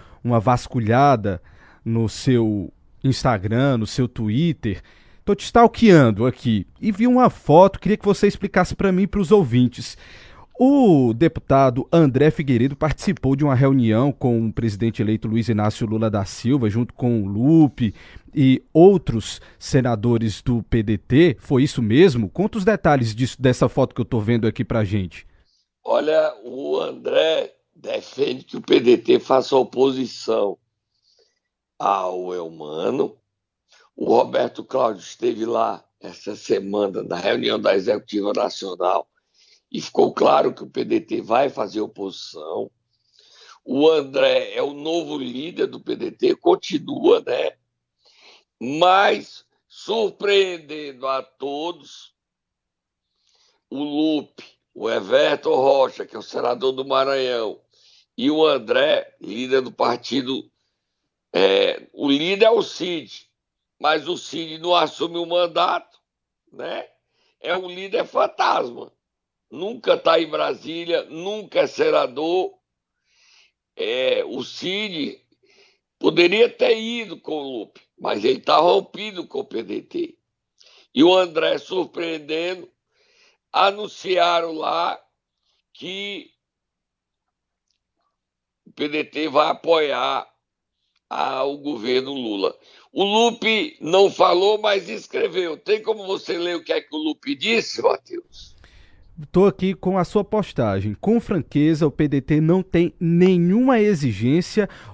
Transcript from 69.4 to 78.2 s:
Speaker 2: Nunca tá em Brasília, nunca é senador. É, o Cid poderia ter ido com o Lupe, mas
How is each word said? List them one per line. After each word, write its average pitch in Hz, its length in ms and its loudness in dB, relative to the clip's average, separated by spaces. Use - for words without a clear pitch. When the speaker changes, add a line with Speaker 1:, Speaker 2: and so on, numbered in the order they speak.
Speaker 2:
Nunca 190 460 -4
tá 165 220 2
em 160 100 -4
Brasília, 151 760 -6
nunca 170 560 -6
é 143 60 0
senador. 151 840 -2
É, 123 500 -2
o 123 180 -8
Cid 185 720 -8
poderia 175 520 4
ter 240 300 2
ido 226 380 -8
com - 160 -12
o 135 260 -8
Lupe, - 220 -16
mas 104 240 -4